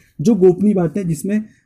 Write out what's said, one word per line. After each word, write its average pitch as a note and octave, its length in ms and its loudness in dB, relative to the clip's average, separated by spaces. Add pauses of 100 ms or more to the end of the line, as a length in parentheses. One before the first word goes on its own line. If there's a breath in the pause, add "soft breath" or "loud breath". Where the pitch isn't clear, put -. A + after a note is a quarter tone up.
(200 soft breath)
जो G#3 140 2
गोपनीय F#3 400 2
बातें, F3+ 340 -2
जिसमें G3 360 -4 (220 loud breath)